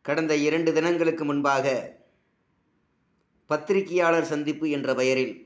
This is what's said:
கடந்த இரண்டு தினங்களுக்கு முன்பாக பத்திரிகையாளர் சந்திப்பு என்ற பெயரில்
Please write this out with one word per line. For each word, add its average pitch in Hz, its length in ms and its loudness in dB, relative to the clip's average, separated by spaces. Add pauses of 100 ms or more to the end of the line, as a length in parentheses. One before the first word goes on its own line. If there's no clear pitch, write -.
கடந்த 156 340 0
இரண்டு 156 380 0
தினங்களுக்கு 165 520 0
முன்பாக 143 400 0 (1800)
பத்திரிகையாளர் 170 760 0
சந்திப்பு 151 440 -4
என்ற 135 240 -2
பெயரில் 131 400 0 (120)